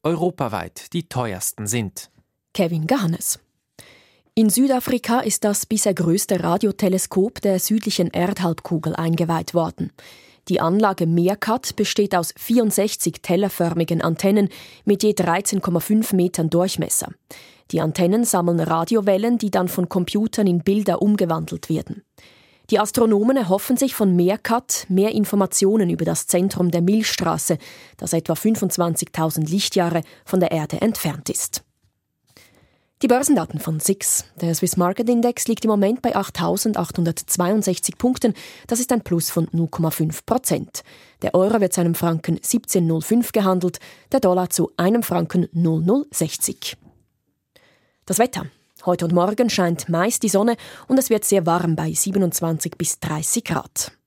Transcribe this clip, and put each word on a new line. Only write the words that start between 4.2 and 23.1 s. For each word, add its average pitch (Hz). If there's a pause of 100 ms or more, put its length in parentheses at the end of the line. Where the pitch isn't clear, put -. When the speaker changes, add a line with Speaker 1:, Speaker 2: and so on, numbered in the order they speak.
Speaker 2:
In 220
Südafrika 247
ist -
das 208
bisher 202
größte 175
Radioteleskop 190
der 190
südlichen 208
Erdhalbkugel 175
eingeweiht 165
worden. 170 (560)
Die 180
Anlage 185
Meerkat 185
besteht 202
aus 170
vierundsechzig 214
tellerförmigen 170
Antennen 196 (360)
mit 202
je 208
dreizehn 180
Komma 175
fünf 214
Metern 175
Durchmesser. - (600)
Die 165
Antennen 180
sammeln 170
Radiowellen, 196
die 202
dann 180
von 175
Computern 208
in 175
Bilder 196
umgewandelt 165
werden. 156 (680)
Die 202
Astronomen 220